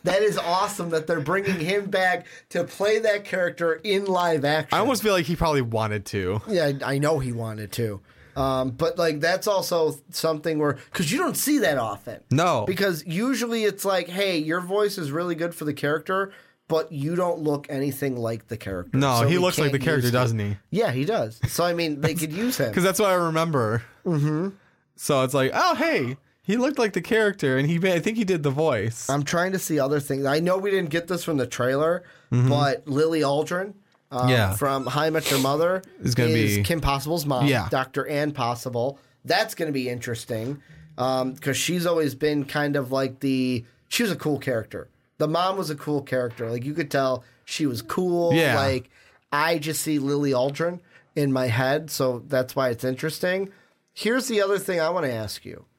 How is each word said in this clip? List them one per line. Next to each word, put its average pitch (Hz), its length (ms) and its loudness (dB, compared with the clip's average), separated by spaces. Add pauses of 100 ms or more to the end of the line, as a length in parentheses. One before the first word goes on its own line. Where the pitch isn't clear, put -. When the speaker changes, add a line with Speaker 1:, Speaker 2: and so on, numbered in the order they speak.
Speaker 1:
That 196 180 2
is 196 160 2
awesome 180 540 -2
that 160 160 -2
they're 165 120 0
bringing 185 400 -2
him 196 300 -2
back 185 360 0 (260)
to 175 120 -2
play 214 360 0
that 208 260 0
character 170 480 0 (100)
in 202 220 0
live 175 400 2
action. 147 300 0
Speaker 2:
I 170 40 4
almost 220 240 2
feel 214 80 4
like 175 140 2
he 165 100 0
probably 151 260 2
wanted 110 460 -2
to. 98 400 -2
Speaker 1:
Yeah, 165 240 0 (120)
I, 127 120 -2
I - 40 0
know 151 200 2
he 127 140 -4
wanted 110 400 -8
to. 107 260 -4 (380)
Um, 131 320 0
but, 170 280 -2
like, 160 220 0
that's 180 260 0
also 165 540 2 (120)
something 160 460 -2
where, 147 200 0 (160)
'cause 165 180 0
you 262 60 0
don't 339 180 0
see 285 240 2
that 156 180 2
often. 110 440 -6 (100)
Speaker 2:
No. 147 340 2
Speaker 1:
Because 180 400 -2
usually 226 600 -2
it's 196 180 0
like, 190 240 0
"Hey, 185 300 0
your 156 240 -2
voice 202 360 0
is 147 140 -6
really 170 240 -2
good 170 180 -4
for - 120 -10
the 147 80 -2
character, 175 580 -2 (380)
but 160 240 0
you 151 240 -2
don't 175 220 0
look 147 300 -2
anything 139 460 -2
like 113 320 -6
the 117 80 -6
character." 95 420 -4
Speaker 2:
No, 135 220 4
Speaker 1:
So 117 80 4
Speaker 2:
he 175 100 4
Speaker 1:
we 180 60 4
Speaker 2:
looks 180 140 2
like 147 140 4
Speaker 1:
can't 135 100 0
Speaker 2:
the 123 40 -4
character, 143 220 2
Speaker 1:
use 120 80 2
him. 123 60 4
Speaker 2:
doesn't 117 180 2
he? 101 180 -2 (140)
Speaker 1:
Yeah, 196 200 2
he 127 120 0
does. 156 460 -2
So, 170 160 0
I 175 80 2
mean, 160 260 0
they 160 140 0
could 156 180 -2
use 226 260 -2
him. 117 160 0
Speaker 2:
<laughs> - 0 -
'Cause 180 100 2
that's 190 160 2
what 202 100 4
I 185 60 4
remember. 160 680 2 (220)
Speaker 1:
Mm-hmm. 156 440 0 (460)
Speaker 2:
So 135 300 2
it's 131 80 -4
like, 131 200 2
"Oh, 339 220 2
hey, 220 400 0 (260)
he 196 160 0
looked 269 220 0
like 214 140 0
the 185 80 -2
character, 190 560 2
and 143 120 2
he, 170 60 2 (160)
I 170 80 2
think 220 180 -2
he 233 60 0
did 180 200 0
the 143 80 2
voice." 131 580 0
Speaker 1:
I'm 143 140 0
trying 175 280 0
to 190 80 -2
see 151 200 -2
other 143 200 2
things. 139 260 -4
I 143 140 2
know 180 180 2
we 196 140 -2
didn't 185 180 0
get 170 180 -2
this 175 160 -4
from 156 140 -2
the 123 100 0
trailer, 147 560 0 (280)
Speaker 2:
Mm-hmm. 123 180 4
Speaker 1:
but 139 380 2
Lily 156 340 2
Aldrin, 156 520 0 (380)
um, 127 180 2
Speaker 2:
Yeah. 107 260 4
Speaker 1:
from 135 320 0
How 139 140 0
I 160 100 2
Met 156 200 0
Your 135 80 2
Mother 160 420 2 (200)
Speaker 2:
Is 120 140 0
gonna 120 140 4
Speaker 1:
is 107 280 4
Speaker 2:
be 101 60 2
Speaker 1:
Kim 160 180 0
Possible's 147 460 -2
mom, 135 200 2
Speaker 2:
Yeah. 120 220 2
Speaker 1:
Doctor 131 380 -2
Ann 147 240 -2
Possible. 120 640 -2 (280)
That's 196 300 0
gonna 160 160 -4
be 131 180 -2
interesting, 120 720 -6 (360)
um, 131 380 0
'cause 135 220 -2
she's 175 280 -2
always 156 300 2
been 147 300 0
kind 147 300 -2
of 127 160 -2
like 135 280 -2
the, 127 440 0 (240)
she - 160 -2
was 202 80 0
a 156 40 0
cool 143 240 -2
character. 110 500 -6 (300)
The 151 80 2
mom 180 300 2
was 175 120 -4
a 151 60 -4
cool 147 260 -2
character. 123 480 -2
Like, 120 160 -4
you 147 80 -4
could 151 180 -4
tell 131 320 0 (220)
she - 220 -2
was 113 160 -2
cool. 175 500 2
Speaker 2:
Yeah. 156 260 4
Speaker 1:
Like, 135 300 0 (420)
I 160 280 2
just 151 240 -4
see 151 160 0
Lily 143 320 2
Aldrin 139 480 0 (360)
in 143 160 2
my 127 160 2
head, 135 440 0
so 127 360 0
that's 127 280 0
why 131 140 2
it's 117 140 -4
interesting. 180 640 -2 (440)
Here's 247 340 0
the 214 140 2
other 196 160 2
thing 185 220 -2
I 160 100 2
wanna 175 200 0
ask 110 360 -6
you. - 200 -16 (140)